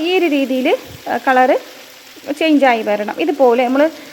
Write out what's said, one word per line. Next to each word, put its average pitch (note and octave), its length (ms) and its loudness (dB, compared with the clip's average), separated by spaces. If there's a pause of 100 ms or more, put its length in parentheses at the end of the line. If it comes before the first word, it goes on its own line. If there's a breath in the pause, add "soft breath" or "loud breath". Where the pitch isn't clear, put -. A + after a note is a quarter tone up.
ഈ E4+ 40 -4 (100)
ഒരു E4+ 160 2
രീതിയിൽ, C4 320 0 (440)
ആ, A#3 160 -4
കളർ B3+ 240 4 (880)
ചേഞ്ച് D4+ 300 4
ആയി A3+ 180 0
വരണം. G#3 360 -4
ഇതുപോലെ C4 440 2
നമ്മൾ, C4+ 140 0 (300 loud breath)